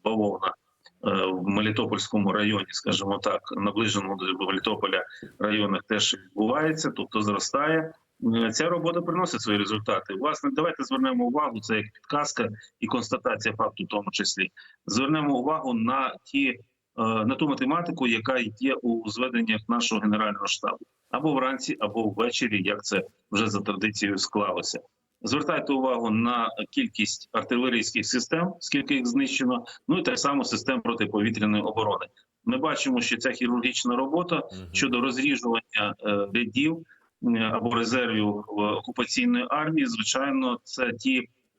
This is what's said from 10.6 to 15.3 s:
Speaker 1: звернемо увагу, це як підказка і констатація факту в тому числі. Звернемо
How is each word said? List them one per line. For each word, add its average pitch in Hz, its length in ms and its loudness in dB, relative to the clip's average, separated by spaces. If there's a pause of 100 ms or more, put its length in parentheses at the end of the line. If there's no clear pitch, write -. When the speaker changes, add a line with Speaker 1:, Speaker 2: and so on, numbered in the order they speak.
Speaker 1:
звернемо 131 420 2
увагу, 120 340 0
це 110 180 0
як 104 160 0
підказка 147 560 -2 (300)
і 117 80 -4
констатація 117 680 -2
факту 107 280 -2
в 87 40 -8
тому 101 240 -4
числі. - 380 -2 (360)
Звернемо 139 540 0